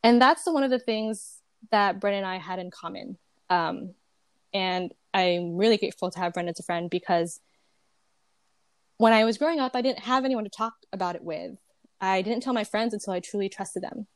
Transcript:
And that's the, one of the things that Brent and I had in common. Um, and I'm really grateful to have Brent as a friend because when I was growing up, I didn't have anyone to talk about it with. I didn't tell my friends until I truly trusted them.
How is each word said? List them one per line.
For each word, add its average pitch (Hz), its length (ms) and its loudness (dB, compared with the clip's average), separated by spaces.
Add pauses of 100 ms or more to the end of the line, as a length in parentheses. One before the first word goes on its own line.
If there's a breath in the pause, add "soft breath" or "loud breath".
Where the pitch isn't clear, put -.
And 240 180 8
that's 285 220 6
the, 349 80 0
one 277 120 2
of 262 80 0
the 247 80 0
things 220 580 -4 (340)
that 196 300 2
Brent 202 160 2
and 196 80 -4
I 185 140 -4
had 185 200 -8
in 180 120 -10
common. - 460 -10 (320)
Um, 175 440 0 (600)
and 185 380 -2 (220)
I'm 175 420 2
really 214 220 4
grateful 185 340 -4
to - 80 -12
have 175 140 -2
Brent 175 160 -4
as 165 100 -10
a - 40 -16
friend 170 260 -4
because 175 500 -2 (1600)
when 226 160 8
I 220 100 6
was 226 140 0
growing 311 240 0
up, 254 140 -2
I 247 60 0
didn't 240 180 -2
have 262 260 0
anyone 247 180 -2
to 196 60 -10
talk 226 240 -4 (180)
about 180 240 -4
it - 80 -12
with. 165 280 -8 (500)
I 190 220 2
didn't 240 200 -2
tell 262 100 -2
my 220 120 0
friends 220 280 -2
until 202 200 -6
I 180 80 -2
truly 202 260 -4
trusted 185 360 -8
them. - 320 -12